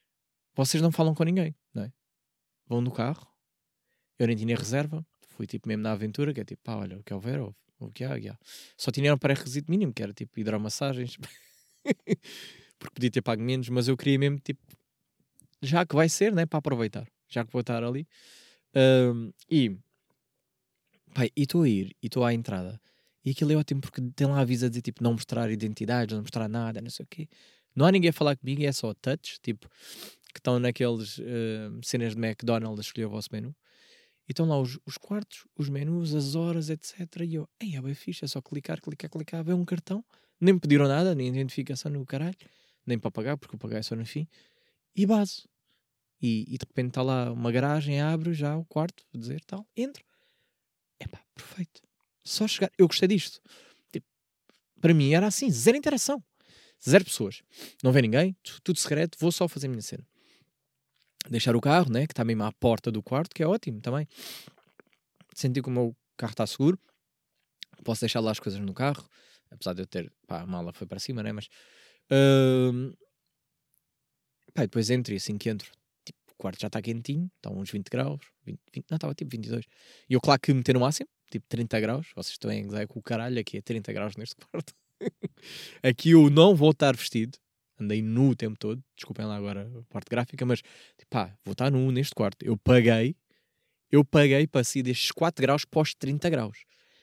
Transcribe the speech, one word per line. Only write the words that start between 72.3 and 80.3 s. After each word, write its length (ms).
pá, 80
depois 280
entro 240
e 40
assim 200
que 120
entro, 220
tipo, 140
o 40
quarto 260
já 60
está 140
quentinho, 540
estão 220
uns 140
vinte 180
graus, 320
vinte, 140
vinte, 160
não, 60
estava 200
tipo 160
vinte 140
e 40
dois. 160
E 40
eu 80
claro 180